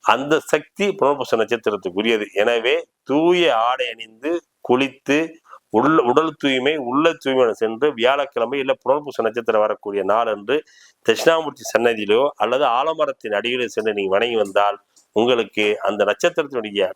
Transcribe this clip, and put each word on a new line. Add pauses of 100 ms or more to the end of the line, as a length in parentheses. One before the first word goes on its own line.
அந்த
சக்தி
புனர்பூச
நட்சத்திரத்துக்குரியது.
எனவே (280)
தூய (160)
ஆடை
அணிந்து (300)
குளித்து (520)
உள்ள,
உடல்
தூய்மை,
உள்ள
தூய்மை
சென்று
வியாழக்கிழமை
இல்ல
புனர்பூச
நட்சத்திரம்
வரக்கூடிய
நாள்
அன்று (500)
தட்சிணாமூர்த்தி
சன்னதியிலோ (140)
அல்லது
ஆலமரத்தின்
அடியிலோ
சென்று
நீங்க
வணங்கி
வந்தால் (380)
உங்களுக்கு (160)
அந்த
நட்சத்திரத்தினுடைய